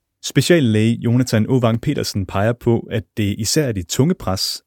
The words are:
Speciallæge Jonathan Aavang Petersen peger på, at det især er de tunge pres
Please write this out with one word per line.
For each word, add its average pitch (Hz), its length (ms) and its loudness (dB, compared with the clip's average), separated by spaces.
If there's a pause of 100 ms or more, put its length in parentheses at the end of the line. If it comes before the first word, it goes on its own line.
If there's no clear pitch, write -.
(240)
Speciallæge 117 720 2
Jonathan 120 540 2
Aavang 117 320 2
Petersen 110 440 -4
peger 104 280 0
på, 117 380 0
at 107 120 -4 (140)
det 101 200 -2
især 107 300 -2
er 120 40 -4
de 98 120 -6
tunge 151 300 0
pres - 540 -6